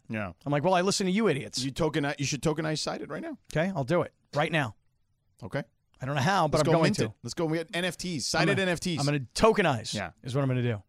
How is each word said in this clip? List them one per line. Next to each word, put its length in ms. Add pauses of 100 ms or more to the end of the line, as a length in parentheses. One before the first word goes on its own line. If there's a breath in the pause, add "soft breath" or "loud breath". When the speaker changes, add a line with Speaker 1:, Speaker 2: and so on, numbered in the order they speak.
Speaker 1:
Yeah. 220 (140)
Speaker 2:
I'm 60
like, 120
"Well, 100
I 80
listen 240
to 60
you 160
idiots." 360
Speaker 1:
You 80
tokeni-, 480
you 60
should 160
tokenize 380
Sided 320
right 100
now. 160 (180)
Speaker 2:
Okay, 200
I'll 80
do 180
it 100 (220)
right 180
now. 240 (680)
Speaker 1:
Okay. 200 (380)
Speaker 2:
I 40
don't 100
know 60
how, 260
but 120
Speaker 1:
Let's 100
Speaker 2:
I'm 20
Speaker 1:
go 80
Speaker 2:
going 60
Speaker 1:
mint 100
Speaker 2:
to. 100
Speaker 1:
it. 60 (120)
Let's 120
go. 100
We 120
got 160
N 120
F 120
Ts, 360
Speaker 2:
I'm 60
Speaker 1:
Sided 180
Speaker 2:
gonna, 60
Speaker 1:
N 60
F 100
Ts. 200
Speaker 2:
I'm 60
gonna 140 (160)
tokenize 580
Speaker 1:
Yeah. 180 (120)
Speaker 2:
is 100
what 80
I'm 60
gonna 160
do. 260